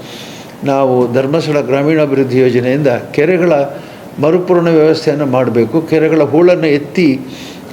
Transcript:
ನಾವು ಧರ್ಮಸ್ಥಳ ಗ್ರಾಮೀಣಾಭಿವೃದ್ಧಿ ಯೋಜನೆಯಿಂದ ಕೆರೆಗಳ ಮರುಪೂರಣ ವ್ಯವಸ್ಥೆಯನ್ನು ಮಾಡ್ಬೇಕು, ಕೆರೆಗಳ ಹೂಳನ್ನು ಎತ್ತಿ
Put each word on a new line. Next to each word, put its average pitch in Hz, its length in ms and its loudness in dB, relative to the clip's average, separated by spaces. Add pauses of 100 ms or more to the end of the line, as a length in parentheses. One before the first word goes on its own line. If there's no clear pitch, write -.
(640)
ನಾವು 127 500 0
ಧರ್ಮಸ್ಥಳ 143 480 0
ಗ್ರಾಮೀಣಾಭಿವೃದ್ಧಿ 139 800 0
ಯೋಜನೆಯಿಂದ 127 480 2
ಕೆರೆಗಳ 160 640 0 (680)
ಮರುಪೂರಣ 175 480 2
ವ್ಯವಸ್ಥೆಯನ್ನು 156 560 2
ಮಾಡ್ಬೇಕು, 123 560 0
ಕೆರೆಗಳ 156 420 2
ಹೂಳನ್ನು 160 440 2
ಎತ್ತಿ 143 520 0 (540)